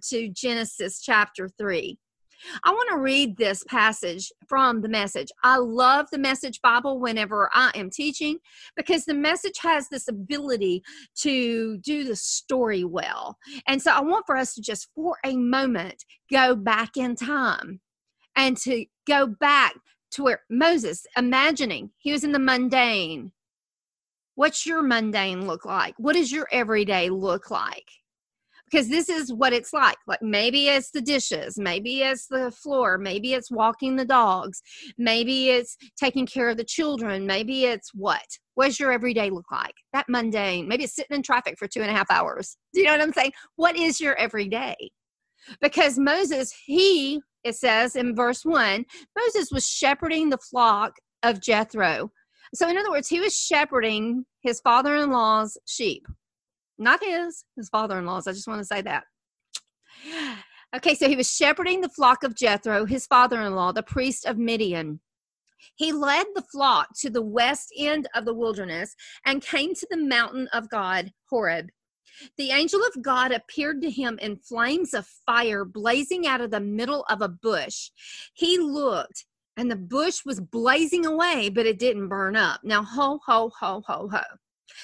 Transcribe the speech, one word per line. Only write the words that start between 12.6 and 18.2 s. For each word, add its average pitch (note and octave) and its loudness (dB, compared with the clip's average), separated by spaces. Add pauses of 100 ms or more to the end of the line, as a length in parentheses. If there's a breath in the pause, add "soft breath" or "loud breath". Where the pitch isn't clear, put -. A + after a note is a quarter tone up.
well. - -6 (300 loud breath)
And C4+ 0
so E4 6
I C4+ 6
want E4 0
for C#4 0
us C4 -2
to A3 -12
just, G#3+ -8
for D#4+ -4
a C4 -2
moment, B3 0 (260 soft breath)
go C4 6
back A3 -2
in B3 -2
time A#3+ -2 (580)